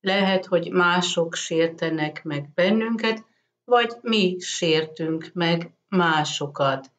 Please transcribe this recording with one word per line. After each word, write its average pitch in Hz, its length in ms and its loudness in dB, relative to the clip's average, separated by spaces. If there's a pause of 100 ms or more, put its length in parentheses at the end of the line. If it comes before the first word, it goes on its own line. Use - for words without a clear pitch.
Lehet, 190 460 0
hogy 170 240 0
mások 175 640 2
sértenek 160 880 -2
meg 143 300 -6
bennünket, 220 720 0 (400)
vagy 240 360 2
mi 202 400 0
sértünk 160 920 -2
meg 170 420 0 (140)
másokat. 147 1120 0